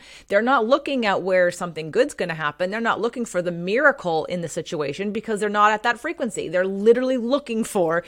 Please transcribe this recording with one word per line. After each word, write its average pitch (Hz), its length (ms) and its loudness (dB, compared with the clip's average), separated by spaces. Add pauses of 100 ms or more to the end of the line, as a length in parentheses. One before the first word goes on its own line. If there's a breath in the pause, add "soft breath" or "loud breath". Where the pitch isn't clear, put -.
(280 loud breath)
They're 202 140 4
not 247 240 2
looking 269 400 0
at 190 160 0
where 180 280 4
something 160 400 -8
good's 254 220 2
gonna 175 220 -4
happen. 156 360 -4
They're 226 120 -6
not 220 180 -2
looking 233 240 -4
for 180 160 -4
the 175 100 -2
miracle 180 760 0
in 180 160 -6
the 165 60 -6
situation 160 600 -6
because 214 300 -4
they're 214 80 -2
not 208 240 4
at 214 120 -2
that 240 140 0
frequency. 254 520 -6
They're 180 160 0
literally 233 500 4
looking 233 480 -2
for, 170 440 0